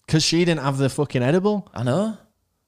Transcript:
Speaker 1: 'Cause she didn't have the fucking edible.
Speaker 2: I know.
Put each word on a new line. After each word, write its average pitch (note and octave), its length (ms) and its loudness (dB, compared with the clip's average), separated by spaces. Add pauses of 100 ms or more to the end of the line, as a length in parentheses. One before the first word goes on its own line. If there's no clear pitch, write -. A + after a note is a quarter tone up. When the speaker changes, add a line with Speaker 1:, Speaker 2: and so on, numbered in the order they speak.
Speaker 1:
'Cause D#3 160 2
she E3+ 200 2
didn't E3 180 0
have C3+ 160 0
the C3+ 120 2
fucking C#3 320 -2
edible. F#3 500 0
Speaker 2:
I A#2+ 120 -8
know. F#3+ 340 -2 (500)